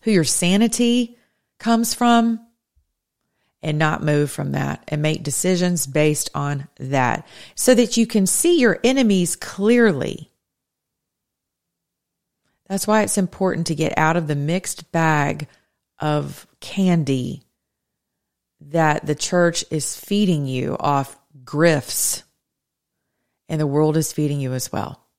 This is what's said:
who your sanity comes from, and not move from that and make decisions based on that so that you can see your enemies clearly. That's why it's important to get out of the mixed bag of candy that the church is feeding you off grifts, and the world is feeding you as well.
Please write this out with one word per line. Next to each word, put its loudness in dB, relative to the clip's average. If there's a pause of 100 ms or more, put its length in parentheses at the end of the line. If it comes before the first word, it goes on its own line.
who 0
your 4
sanity 2 (420)
comes 0
from, 2 (1200)
and -2
not 0
move 0
from -6
that -4
and -4
make -2
decisions -2
based 0
on -6 (120)
that -2 (260)
so 4
that 2
you 2
can 2
see 2
your 2
enemies 2
clearly. 0 (2250)
That's -4
why 4
it's -2
important -2
to -2
get -2
out 2
of -2
the -4
mixed -6
bag 0 (520)
of -4 (120)
candy -2 (1160)
that 0
the -2
church 0
is -6
feeding 0
you -4
off -2 (280)
grifts, 0 (1200)
and -4
the 0
world 2
is 0
feeding -2
you -4
as -6
well. -8 (140)